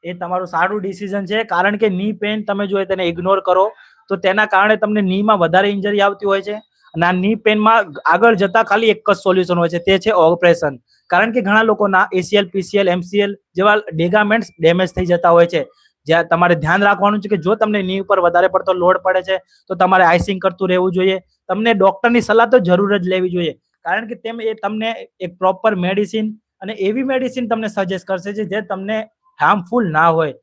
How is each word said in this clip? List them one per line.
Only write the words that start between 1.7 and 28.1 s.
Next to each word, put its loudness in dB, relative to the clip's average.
કે 2
ની -4
પેઇન -6
તમે -4
જો -2
તેને -4
ઇગ્નોર 0
કરો 2
તો -2
તેના 0
કારણે 2
તમને -2
નીમાં 0
વધારે 2
ઇન્જરી -2
આવતી 0
હોય 0
છે. -8
અને 0
આ 4
ની 0
પેઇનમાં 2
આગળ 4
જતા 0
ખાલી 0
એક 0
જ 4
સોલ્યુશન 0
હોય 0
છે, -4
તે 2
છે -2
ઓપરેશન. 2
કારણ 2
કે -2
ઘણા 2
લોકોના 2
એ 0
સી -2
એલ, 2
પી -4
સી -4
એલ, 2
એમ 0
સી -4
એલ -2
જેવા 4
લિગામેન્ટ્સ 0
ડેમેજ 2
થઈ -6
જતા 2
હોય 6
છે. -4
જ્યાં 2
તમારે 2
ધ્યાન 0
રાખવાનું 2
છે -10
કે 0
જો 0
તમને -2
ની -4
ઉપર 0
વધારે 2
પડતો 0
લોડ 2
પડે -2
છે -4
તો -6
તમારે 4
આઇસિંગ 2
કરતું -2
રહેવું 0
જોઈએ. 0
તમને 0
ડોક્ટરની 2
સલાહ 4
તો 4
જરૂર 2
જ -4
લેવી -2
જોઈએ, -4
કારણ -4
કે -12
તેમ -12
એ -4
તમને -6
એક -10
પ્રોપર 0
મેડિસિન -2
અને -10
એવી -2
મેડિસિન -4
તમને -2
સજેસ્ટ -6
કરશે -6